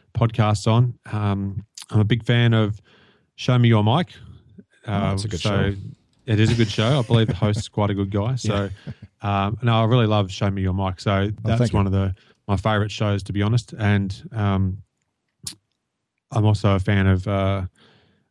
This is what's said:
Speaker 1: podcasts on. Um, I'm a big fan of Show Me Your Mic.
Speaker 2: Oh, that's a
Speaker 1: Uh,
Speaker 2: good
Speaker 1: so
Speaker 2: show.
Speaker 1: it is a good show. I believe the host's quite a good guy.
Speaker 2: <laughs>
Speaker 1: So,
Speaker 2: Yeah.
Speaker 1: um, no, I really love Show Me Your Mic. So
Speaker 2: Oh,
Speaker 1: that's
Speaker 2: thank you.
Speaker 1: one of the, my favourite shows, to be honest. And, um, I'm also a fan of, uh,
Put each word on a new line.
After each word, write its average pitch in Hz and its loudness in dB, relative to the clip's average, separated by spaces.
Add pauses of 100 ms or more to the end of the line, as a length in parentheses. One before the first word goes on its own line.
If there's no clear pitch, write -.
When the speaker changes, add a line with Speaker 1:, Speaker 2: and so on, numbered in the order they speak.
(140)
Speaker 1:
podcasts 113 0
on. 117 2 (200)
Um, 98 -4 (240)
I'm 110 2
a 104 2
big 113 -2
fan 120 4
of 110 0 (580)
Show 127 0
Me 120 4
Your 107 4
Mic. 139 2 (760)
Speaker 2:
Oh, - -6
that's 98 -2
a 110 -6
Speaker 1:
Uh, 101 -8
Speaker 2:
good 87 -4
Speaker 1:
so 98 0
Speaker 2:
show. 95 -8 (500)
Speaker 1:
it 107 2
is 110 4
a 120 2
good 113 2
show. 123 0
I 120 0
believe 113 2
the - -2
host's 107 -2
quite 104 0
a 104 -2
good 98 -2
guy. 104 -2
Speaker 2:
<laughs> 117 -6
Speaker 1:
So, 101 -2 (540)
Speaker 2:
Yeah. 101 0
Speaker 1:
um, 104 -4
no, 117 2
I 113 2
really 113 4
love 104 0
Show 98 -2
Me 98 -4
Your 92 0
Mic. 95 -4
So 107 -2
Speaker 2:
Oh, 98 0 (120)
Speaker 1:
that's 117 0
Speaker 2:
thank 120 0
you. 110 0
Speaker 1:
one 101 2
of 95 0
the, 98 0 (360)
my 98 0
favourite 107 0
shows, 101 -2
to - -10
be 101 0
honest. 113 0
And, 101 0
um, 98 0 (1500)
I'm 110 0
also 104 2
a 95 0
fan 98 0
of, 92 0
uh, 98 -2 (680)